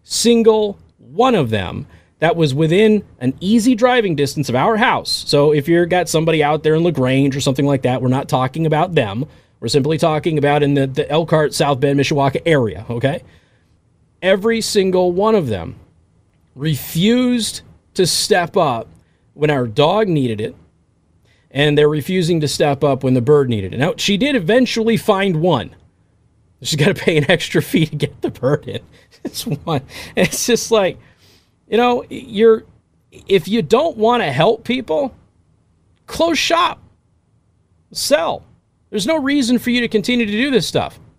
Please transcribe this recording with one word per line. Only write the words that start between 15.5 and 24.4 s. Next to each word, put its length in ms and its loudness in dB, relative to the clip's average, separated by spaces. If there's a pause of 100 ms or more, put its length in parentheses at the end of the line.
refused 1080 -2 (320)
to 100 0
step 520 -2
up 320 -2 (460)
when 160 0
our 180 -2
dog 400 2
needed 320 -2
it, 160 -8 (960)
and 260 2
they're 100 6
refusing 520 0
to 80 0
step 340 0
up 220 0
when 100 2
the 60 2
bird 280 4
needed 240 -4
it. 60 -6
Now, 180 0
she 200 0
did 180 0
eventually 640 2